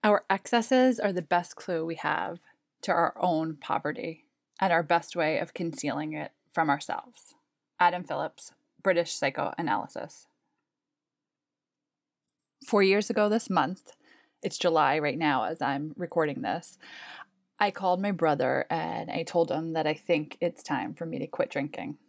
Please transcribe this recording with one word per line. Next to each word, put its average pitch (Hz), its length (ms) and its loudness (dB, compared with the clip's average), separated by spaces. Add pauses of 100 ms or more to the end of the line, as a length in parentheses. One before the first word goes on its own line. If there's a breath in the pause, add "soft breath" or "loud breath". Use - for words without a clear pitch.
Our 208 260 6
excesses 240 680 4
are 202 120 0
the 180 120 -2
best 175 320 0
clue 165 280 -4
we 165 120 -4
have 156 420 -2 (460)
to 196 80 -2
our 170 280 2
own 160 380 0
poverty - 680 -6 (360)
and 185 100 2
our 170 120 4
best 170 320 0
way 156 240 2
of 147 160 -6
concealing 156 580 -4
it 151 180 -10 (220)
from 160 160 2
ourselves. - 640 -4 (460)
Adam 175 240 4
Phillips, 147 500 -6 (300)
British 170 300 2
Psychoanalysis. - 1120 -4 (2250)
Four 202 200 4
years 196 260 4
ago 208 200 2
this 214 200 0
month, 170 440 -2 (500 soft breath)
it's - 160 -4
July 156 400 4
right 147 180 -2
now 143 280 2
as - 140 -4
I'm 139 380 -4
recording 151 460 -2
this, 120 340 -4 (840 loud breath)
I 208 120 4
called 185 280 0
my 202 120 0
brother 143 580 2
and 165 400 -4
I 165 140 -4
told 170 280 0
him 160 220 -2
that 156 140 0
I 151 80 0
think 151 440 -2
it's 170 220 -4
time 123 320 -4
for 170 140 -10
me 160 100 -6
to 156 100 -6
quit - 220 -4
drinking. 147 480 -8 (120)